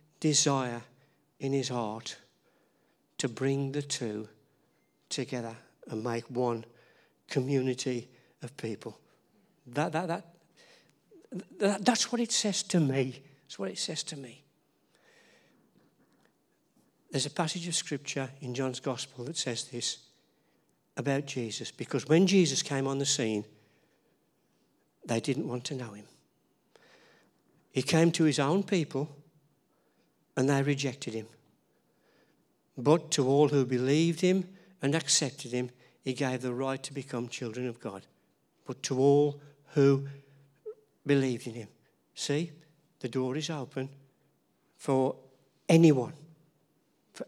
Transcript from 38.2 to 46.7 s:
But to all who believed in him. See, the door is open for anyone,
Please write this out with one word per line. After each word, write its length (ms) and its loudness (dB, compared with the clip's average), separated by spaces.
But 180 -10
to 140 -2
all 400 4
who 340 6
believed 400 0
in 60 -10
him. 160 -12
See, 380 -4
the 80 -6
door 280 -4
is 140 -6
open 400 -8
for 360 2
anyone, 460 8